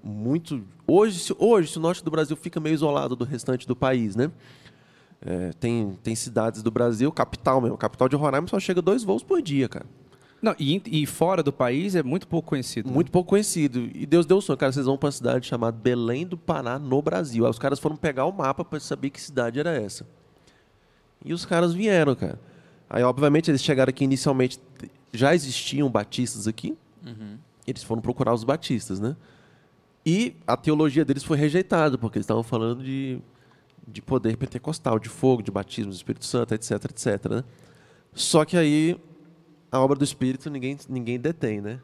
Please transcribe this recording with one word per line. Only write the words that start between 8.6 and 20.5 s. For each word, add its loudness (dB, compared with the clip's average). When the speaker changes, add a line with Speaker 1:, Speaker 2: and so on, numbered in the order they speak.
Speaker 1:
dois 2
voos 0
por 0
dia, 0
cara. -12
Speaker 2:
Não, 2
e, 0
e 0
fora 2
do 0
país 0
é 2
muito -2
pouco -4
conhecido, -4
né? -4
Speaker 1:
Muito 2
pouco 2
conhecido. 2
E -6
Deus 6
deu 6
um 4
sonho, -2
cara, 2
vocês 0
vão 2
pra 0
uma 0
cidade 0
chamada 0
Belém 0
do -8
Pará, -4
no 0
Brasil. 0
Aí 4
os -4
caras -2
foram -2
pegar -2
o 0
mapa -2
pra -8
saber -6
que -18
cidade -2
era -2
essa. -6